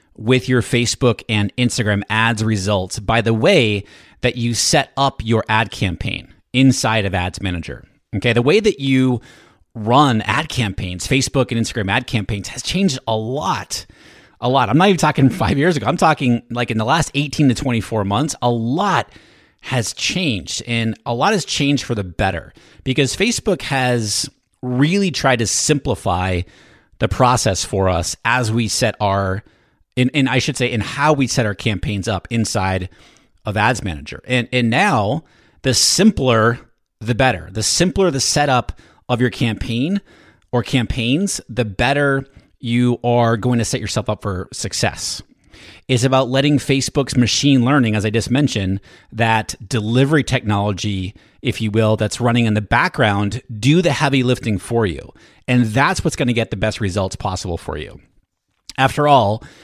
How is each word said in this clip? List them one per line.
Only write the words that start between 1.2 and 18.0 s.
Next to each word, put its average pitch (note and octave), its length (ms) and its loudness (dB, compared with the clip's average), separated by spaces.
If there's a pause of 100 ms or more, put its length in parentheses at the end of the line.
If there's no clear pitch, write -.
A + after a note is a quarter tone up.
and G#2 280 0
Instagram G#2+ 520 0
ads A2+ 340 2
results G2+ 560 -2
by A2 220 0
the A2+ 140 2
way A2+ 500 2 (380)
that B2 140 0
you A#2+ 180 -2
set - 420 0
up C#3 260 -2
your A2+ 260 0
ad A2 220 2
campaign - 600 -6 (220)
inside A#2+ 500 4
of F#2+ 100 -4
Ads F2+ 280 -4
Manager. F2 440 -8 (300)
Okay, A#2 160 0
the A#2 100 2
way E3+ 180 4
that G#3 200 0
you C3 400 2 (540)
run A#2+ 480 2
ad C#3+ 260 -2
campaigns, F#2+ 580 -6
Facebook C3 440 0
and A2+ 100 -2
Instagram G#2 300 -4
ad B2 160 0
campaigns, G2+ 420 -4
has - 140 -14
changed F3 440 -2
a A2+ 80 -2
lot. A2 720 -6 (560)
A A#2+ 80 -2
lot. B2+ 200 4
I'm C3 100 4
not F#3+ 100 6
even F#3 100 4
talking C#3+ 300 4
five A2+ 300 0
years D#3+ 180 2
ago. G#2 100 -4
I'm E3 100 0
talking, C3+ 540 2
like, A#2+ 200 -4
in A2 80 0
the A2 60 0
last D3+ 300 0
eighteen C#3+ 340 2
to A#2 60 4
twenty-four A2+ 500 -2